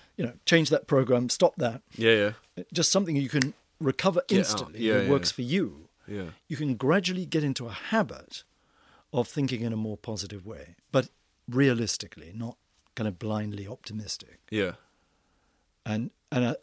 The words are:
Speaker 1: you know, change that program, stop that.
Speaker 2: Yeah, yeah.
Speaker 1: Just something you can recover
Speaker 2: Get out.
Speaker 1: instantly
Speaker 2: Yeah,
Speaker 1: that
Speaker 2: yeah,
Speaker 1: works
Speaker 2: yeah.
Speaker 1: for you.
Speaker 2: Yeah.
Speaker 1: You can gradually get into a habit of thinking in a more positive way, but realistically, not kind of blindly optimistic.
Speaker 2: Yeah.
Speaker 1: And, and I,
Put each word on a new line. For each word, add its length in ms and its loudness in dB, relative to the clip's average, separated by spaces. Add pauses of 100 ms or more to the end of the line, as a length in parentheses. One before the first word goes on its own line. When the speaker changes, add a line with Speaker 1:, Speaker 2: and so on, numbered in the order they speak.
(160)
Speaker 1:
you 80 -2
know, 100 -6 (100)
change 260 4
that 160 2
program, 420 4
stop 280 4
that. 260 -2 (140)
Speaker 2:
Yeah, 360 4 (240)
yeah. 160 -10
Speaker 1:
Just 180 2
something 260 2
you 120 0
can 260 0 (260)
recover 480 0
Speaker 2:
Get 80 4
out. 20 6
Speaker 1:
instantly 420 -2
Speaker 2:
Yeah, 180 4
Speaker 1:
that 60 2
Speaker 2:
yeah, 60 2
Speaker 1:
works 200 2
Speaker 2:
yeah. 40 -6
Speaker 1:
for 80 -6
you. 460 -2 (180)
Speaker 2:
Yeah. 180 -8 (240)
Speaker 1:
You 80 -6
can 200 -2
gradually 500 0
get 180 0
into 220 -4
a 60 -12
habit 720 -4 (680)
of 160 0
thinking 340 -2
in 100 -2
a 40 -4
more 200 -4
positive 500 -10
way, 300 -18 (160)
but 160 2 (400)
realistically, 840 0
not 220 -10 (380)
kind 140 -4
of 100 -6
blindly 500 -6
optimistic. 720 -12 (100)
Speaker 2:
Yeah. 220 0 (1120)
Speaker 1:
And, 260 -2 (220)
and 120 2
I, 180 0